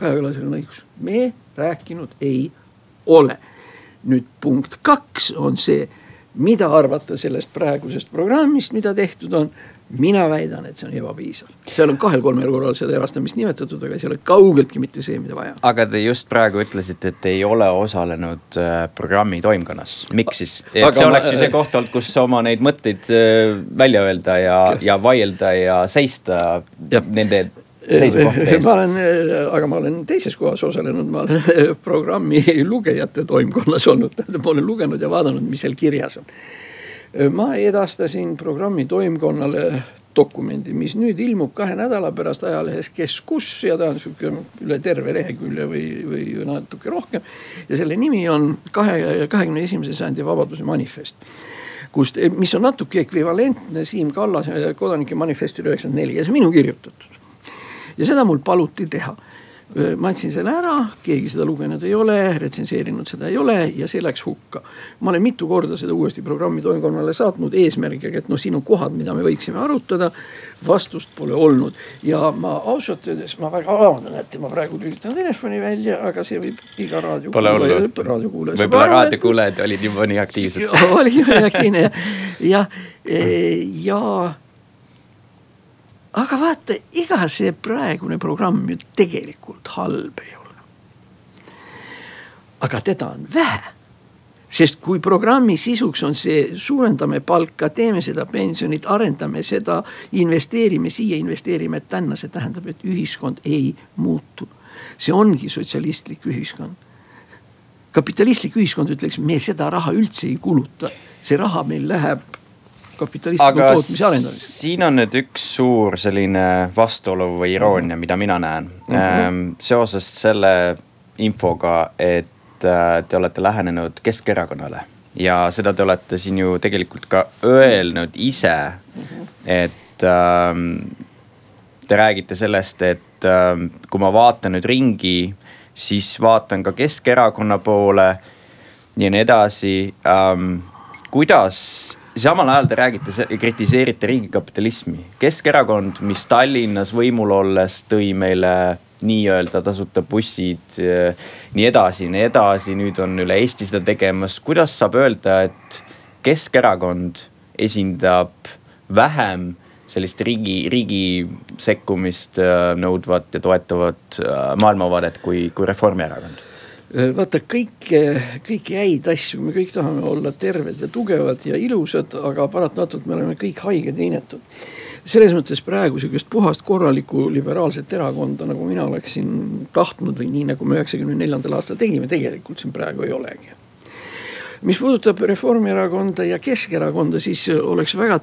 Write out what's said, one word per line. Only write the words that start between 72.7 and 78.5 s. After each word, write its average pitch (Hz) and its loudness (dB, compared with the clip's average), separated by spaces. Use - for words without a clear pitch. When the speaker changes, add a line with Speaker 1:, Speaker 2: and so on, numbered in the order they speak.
Speaker 1:
ausalt 240 -4
öeldes, 165 -8
ma 160 -6
väga 180 -2
vabandan, 170 4
et - -14
ma 139 -8
praegu 160 -6
lülitan 208 -10
telefoni 247 -6
välja, 208 -4
aga 175 -6
see 214 -8
võib 196 -10
iga 160 -6
raadiokuulaja 107 2
Speaker 2:
Pole 139 4
hullu. - -2
Speaker 1:
raadiokuulaja 180 -4